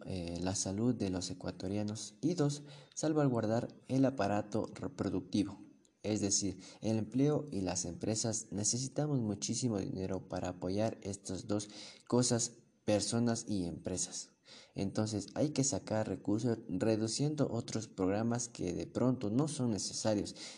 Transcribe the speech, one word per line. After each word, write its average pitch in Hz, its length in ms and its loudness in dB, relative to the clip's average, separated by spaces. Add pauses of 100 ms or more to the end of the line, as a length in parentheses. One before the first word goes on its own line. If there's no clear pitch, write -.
eh, 87 380 -4
la 95 120 2
salud 107 400 2
de 107 140 0
los 92 220 -2
ecuatorianos. 101 880 -4
Y 170 140 2
dos, 143 300 0 (300)
salvaguardar 120 800 2 (140)
el 135 160 4
aparato 104 720 2
reproductivo, 95 840 -2 (440)
es 104 180 2
decir, 98 380 2 (240)
el 110 160 2
empleo 131 520 2
y 98 120 -2
las 90 240 -2
empresas. 104 640 -2
Necesitamos 131 720 0
muchísimo 110 580 0
dinero 95 500 -4
para 92 220 -2
apoyar 95 500 0
estas 98 460 -6
dos 104 240 0 (360)
cosas, 123 520 2 (260)
personas 113 640 2
y 98 160 0
empresas. - 640 -4 (460)
Entonces 104 600 0
hay 147 160 2
que 135 140 2
sacar 107 440 0
recursos 110 500 0 (100)
reduciendo 113 840 2
otros 113 380 -4
programas 110 600 0
que 90 260 -4
de 85 120 -4
pronto 123 440 2
no 139 180 2
son 123 220 0
necesarios 101 680 0 (220)